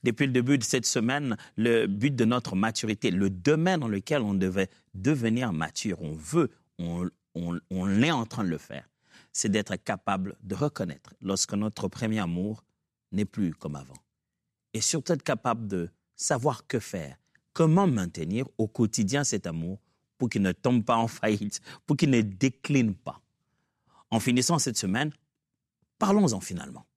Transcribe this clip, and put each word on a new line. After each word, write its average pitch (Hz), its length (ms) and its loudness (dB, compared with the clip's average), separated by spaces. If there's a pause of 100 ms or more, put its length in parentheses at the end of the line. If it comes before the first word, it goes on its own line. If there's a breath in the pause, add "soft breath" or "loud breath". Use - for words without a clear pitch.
Depuis 123 220 2
le 131 60 0
début 127 240 4
de 120 60 0
cette 127 240 0
semaine, 127 500 0 (200 loud breath)
le 113 320 4
but 113 260 0
de 117 100 4
notre 117 300 2
maturité, 107 560 0
le 98 180 2
domaine 156 520 2
dans 120 80 -2
lequel 113 340 0
on 104 100 0
devait 95 380 0 (240 soft breath)
devenir 117 580 0
mature, 80 480 -4
on 80 120 -8
veut, 127 400 0 (260 soft breath)
on, 87 320 -6 (240)
on, 87 240 -4 (120)
on 98 340 2
est 165 80 2
en 120 120 -2
train 110 200 -6
de 90 40 0
le 78 80 -2
faire, - 320 -14 (440 soft breath)
c'est - 160 -2
d'être 104 260 0
capable 95 720 -4
de 98 100 -6
reconnaître 98 680 -4
lorsque 95 340 -2
notre 104 340 -4
premier 110 320 -4
amour 92 420 -4 (480)
n'est 98 140 0
plus 92 280 -2
comme 73 220 -10
avant. 65 240 -16 (760)
Et 110 60 -4
surtout 160 320 0
être 147 120 0
capable 117 420 -2
de 90 240 -4 (240)
savoir 131 540 -2
que 127 100 -2
faire, 78 380 -8 (360)
comment 165 360 6
maintenir 98 580 -2 (120)
au 110 100 0
quotidien 117 560 2
cet 98 240 -2
amour 85 320 -6 (380)
pour 123 100 0
qu'il 104 140 0
ne 92 100 2
tombe 123 320 2
pas 117 140 2
en 113 100 0
faillite, 104 520 -2 (240 loud breath)
pour - 120 0
qu'il 143 140 4
ne 120 100 6
décline 110 720 0
pas. - 260 -12 (920 soft breath)
En 113 80 2
finissant 127 400 2
cette 120 180 -2
semaine, 120 320 -2 (880)
parlons-en 190 420 2
finalement. 69 440 -12 (120)